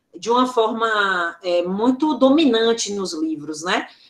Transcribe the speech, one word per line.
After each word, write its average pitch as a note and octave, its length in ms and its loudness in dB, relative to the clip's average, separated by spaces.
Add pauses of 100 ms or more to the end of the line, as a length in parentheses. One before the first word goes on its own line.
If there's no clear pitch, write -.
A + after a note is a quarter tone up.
(140)
de F3+ 160 -6
uma B3 180 2
forma, G#3+ 960 0
é, F3 220 0
muito B3+ 520 0
dominante A#3 760 2
nos F#3 200 -4
livros, D#3 500 -6
né? G#3 240 -4 (220)